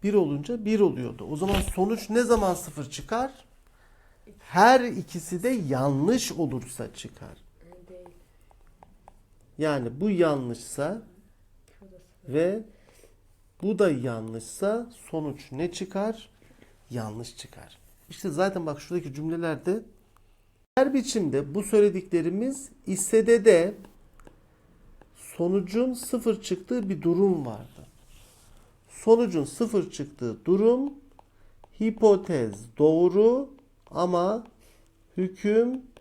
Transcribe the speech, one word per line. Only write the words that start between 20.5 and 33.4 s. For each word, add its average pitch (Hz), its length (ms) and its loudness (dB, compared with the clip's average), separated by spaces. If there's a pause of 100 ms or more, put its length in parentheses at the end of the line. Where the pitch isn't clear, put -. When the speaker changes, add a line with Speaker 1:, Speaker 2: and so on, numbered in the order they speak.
Speaker 1:
her 269 180 2
biçimde 156 640 -2
bu 208 80 -2
söylediklerimiz 202 1080 0 (180)
ise 202 400 2
de 233 180 6
de 196 280 8 (1400)
sonucun 196 800 -2
sıfır 233 480 -2
çıktığı 196 480 -4
bir 170 120 -4
durum 170 440 2
vardı. 113 420 -14 (1000)
Sonucun 220 540 4
sıfır 208 480 -2
çıktığı 123 540 -8
durum 233 480 2 (880)
hipotez 196 720 2 (240)
doğru 180 720 4 (420)